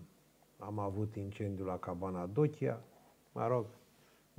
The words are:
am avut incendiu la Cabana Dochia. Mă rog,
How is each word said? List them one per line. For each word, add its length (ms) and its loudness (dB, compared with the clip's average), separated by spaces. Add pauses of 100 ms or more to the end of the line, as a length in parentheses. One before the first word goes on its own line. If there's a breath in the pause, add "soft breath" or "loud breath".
(580)
am 220 -4
avut 360 0
incendiu 500 -2
la 120 0
Cabana 480 -2
Dochia. 540 2 (520 soft breath)
Mă 160 2
rog, 180 4 (720 soft breath)